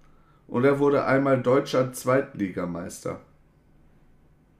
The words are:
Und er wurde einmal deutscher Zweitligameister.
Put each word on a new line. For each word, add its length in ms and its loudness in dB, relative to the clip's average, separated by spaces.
Und 160 0
er 140 4
wurde 260 2
einmal 380 2
deutscher 500 0
Zweitligameister. 1300 -4